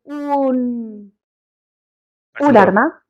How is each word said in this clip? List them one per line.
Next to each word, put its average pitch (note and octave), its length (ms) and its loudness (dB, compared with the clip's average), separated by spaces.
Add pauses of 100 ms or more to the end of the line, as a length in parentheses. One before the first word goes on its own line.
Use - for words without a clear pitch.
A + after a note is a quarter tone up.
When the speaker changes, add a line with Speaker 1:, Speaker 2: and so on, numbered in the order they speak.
Speaker 1:
un, B3+ 1120 -4 (1120)
Speaker 2:
Parece - 140 -4
Speaker 1:
un D4 60 4
Speaker 2:
un A#3 60 6
Speaker 1:
arma. G#3 520 2